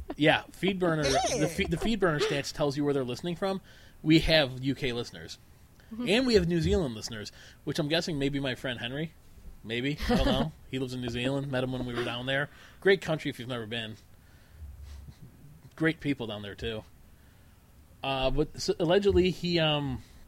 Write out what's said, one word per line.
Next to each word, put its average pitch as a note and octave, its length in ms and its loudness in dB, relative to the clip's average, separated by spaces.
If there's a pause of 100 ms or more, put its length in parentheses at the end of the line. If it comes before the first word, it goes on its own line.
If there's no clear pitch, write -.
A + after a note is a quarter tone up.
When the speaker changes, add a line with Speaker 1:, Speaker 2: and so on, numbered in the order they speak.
(160)
Speaker 1:
Yeah, C3+ 280 4 (180)
Feedburner, F3 440 2 (220)
Speaker 2:
Hey. A3 140 0
Speaker 1:
the - 80 4
fe-, F#3+ 160 -2
the E3 100 -2
Feedburner F#3+ 460 2
stats C#3+ 320 -2
tells C#3+ 240 0
you D3 80 2
where C#3+ 80 4
they're C3+ 100 0
listening B2 320 -4
from. F#3+ 240 -2 (420)
We D#3 180 8
have C3+ 440 4
U C3+ 120 0
K B2 180 -2
listeners. F#2 460 -8 (540)
Speaker 3:
Mm-hmm. A#3 140 -6
Speaker 1:
And B3 180 4
we A#3 100 4
have F3 120 4
New E3+ 140 2
Zealand E3 340 0
listeners, G#2 380 -10 (320)
which D3 120 -4
I'm D3+ 120 0
guessing E3 280 -2
maybe C#3+ 220 0
my C3 160 -2
friend B2+ 240 -6
Henry. C#3+ 320 -6 (500)
Maybe. B2 360 -4 (120)
I A#3+ 60 4
don't F3 100 4
know. D#3 260 2 (100)
Speaker 3:
<laughs> - 100 -20
Speaker 1:
He C3 80 -4
lives B2+ 140 -4
in B2+ 80 -6
New B2 80 -4
Zealand. C3+ 420 -2
Met B2+ 140 0
him B2+ 80 -2
when B2+ 120 -4
we A#2+ 80 -6
were A#2+ 120 -4
down A#2+ 220 -6
there. C#3 220 0 (300)
Great F#3+ 220 4
country D#3 280 -2
if B2+ 100 -6
you've A#2+ 100 -10
never A#2 160 -6
been. A2 320 -6 (1800)
Great D#3 240 0
people C3+ 280 -2
down G#2 140 -8
there, G2 140 -10
too. A2 280 -6 (1200)
Uh, C3+ 260 0
but C#3+ 260 4
s-, - 140 -2 (100)
allegedly, F#3 520 6
he, F3 280 0
um, C#3+ 420 0 (260)